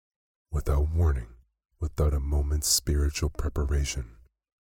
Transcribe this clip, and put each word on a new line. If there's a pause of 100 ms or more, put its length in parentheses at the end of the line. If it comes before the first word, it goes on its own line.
(520)
without
warning, (460)
without
a
moment's
spiritual
preparation. (520)